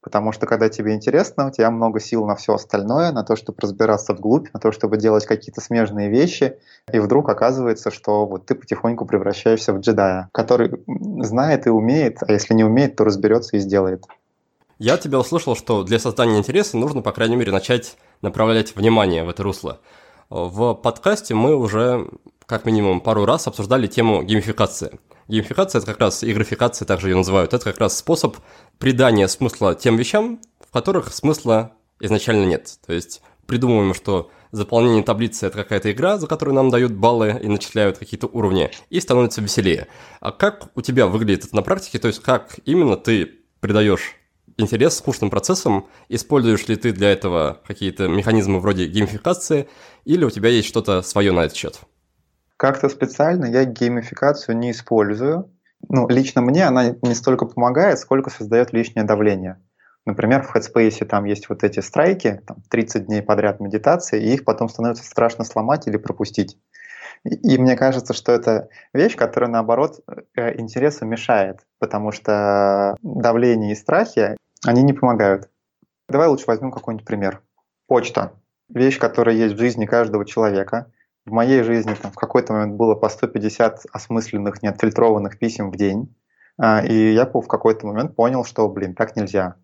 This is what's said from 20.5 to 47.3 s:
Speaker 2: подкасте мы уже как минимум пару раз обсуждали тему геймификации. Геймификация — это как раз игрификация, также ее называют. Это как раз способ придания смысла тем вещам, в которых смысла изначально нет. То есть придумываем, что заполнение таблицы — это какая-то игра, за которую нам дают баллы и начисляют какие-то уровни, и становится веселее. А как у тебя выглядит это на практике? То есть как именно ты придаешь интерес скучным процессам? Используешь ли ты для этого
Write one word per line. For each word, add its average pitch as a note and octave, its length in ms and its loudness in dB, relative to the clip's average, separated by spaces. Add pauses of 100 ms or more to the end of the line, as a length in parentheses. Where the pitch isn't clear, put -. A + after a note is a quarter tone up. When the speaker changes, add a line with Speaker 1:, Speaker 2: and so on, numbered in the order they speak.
Speaker 2:
подкасте F#3+ 600 -2
мы C3 220 4
уже A#2 520 0 (380)
как A2 180 -6
минимум G#2 360 2
пару G#2+ 240 0
раз C3+ 240 0
обсуждали A2+ 380 -2
тему A2 360 2
геймификации. G#2 760 -2 (300)
Геймификация — A2 540 -2
это - 80 -10
как G#2 100 -6
раз G#2 220 0
игрификация, G#2+ 640 -2
также F#2+ 220 -2
ее F#2 80 2
называют. F#2 360 2
Это B2 120 -2
как G2+ 140 -6
раз G#2+ 200 0
способ - 380 -2 (420)
придания A#2+ 500 4
смысла G#2 460 0
тем A2+ 220 2
вещам, G#3+ 440 -2 (200)
в - 120 -20
которых F#3+ 400 -2
смысла A#2 600 0 (280)
изначально G#2 440 0
нет. - 420 -2
То - 60 -6
есть - 300 -8 (240)
придумываем, A#2 480 2
что F#2 360 -4 (220)
заполнение A2+ 500 2
таблицы — A2 460 -2
это F#2+ 100 -8
какая-то G#2 320 -4
игра, E3+ 280 0
за D#3 100 -8
которую D3 260 -2
нам C3 160 4
дают B2 220 2
баллы A2 500 2
и G#2 60 -4
начисляют G#2 500 -2
какие-то - 300 -10
уровни, F#2+ 420 0 (200)
и F#3 100 -2
становится B2 400 0
веселее. F#2+ 480 -2 (320)
А - 100 -6
как - 460 -2
у B2 60 -8
тебя B2 260 2
выглядит G2+ 380 0
это - 100 -4
на G#2+ 60 0
практике? F#3 360 -4
То - 100 -2
есть - 140 -4
как - 420 -2
именно C#3+ 320 2
ты G#2 320 0 (320)
придаешь G#2 540 0 (420)
интерес A#2 400 0
скучным - 340 -4
процессам? G#2 560 -2 (220)
Используешь A2+ 600 0
ли A2 80 0
ты A2+ 160 -2
для G2+ 180 2
этого F2 560 0